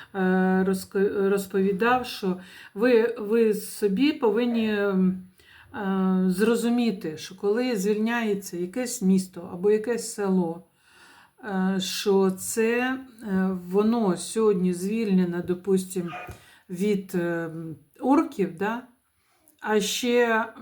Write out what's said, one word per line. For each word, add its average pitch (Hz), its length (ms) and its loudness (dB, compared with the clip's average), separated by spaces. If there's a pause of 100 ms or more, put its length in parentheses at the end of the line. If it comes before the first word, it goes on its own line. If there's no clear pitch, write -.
(140)
е, 185 520 2
розко-, 196 640 0
розповідав, 202 760 0
що 185 300 -4 (380)
ви, 233 440 4
ви 214 360 2
собі 214 580 0
повинні, 226 580 0
м, 185 520 0 (520)
е, 190 560 0
зрозуміти, 220 840 0
що 185 200 -14
коли 233 400 -2
звільняється 208 800 -2
якесь 196 460 -6
місто 185 500 0
або 180 180 0
якесь 226 440 -2
село, 185 500 0 (800)
е, 190 360 -2
що 190 500 2
це, 240 680 -2 (240)
е, 190 280 0 (200)
воно 214 460 2
сьогодні 185 580 2
звільнено, 185 680 0
допустим, 180 680 -2 (600)
від, 190 440 -2
е, 170 360 -2 (500)
орків, 262 560 0
да? 226 260 -4 (800)
А 214 200 0
ще 233 800 2